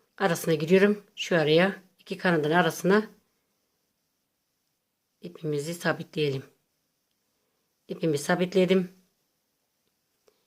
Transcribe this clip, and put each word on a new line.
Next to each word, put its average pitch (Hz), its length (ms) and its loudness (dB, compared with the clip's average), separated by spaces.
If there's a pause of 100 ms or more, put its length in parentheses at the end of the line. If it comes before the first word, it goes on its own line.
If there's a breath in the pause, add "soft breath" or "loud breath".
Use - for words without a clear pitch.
(180)
Arasına 170 360 0
giriyorum. 190 520 2 (100)
Şu - 200 -4
araya 165 480 2 (160)
iki - 180 -12
kanadın 156 340 0
arasına 175 580 2 (2000)
ipimizi 156 520 -8
sabitleyelim. 156 680 -4 (1400)
İpimi 160 300 -2
sabitledim. 180 720 0 (1600)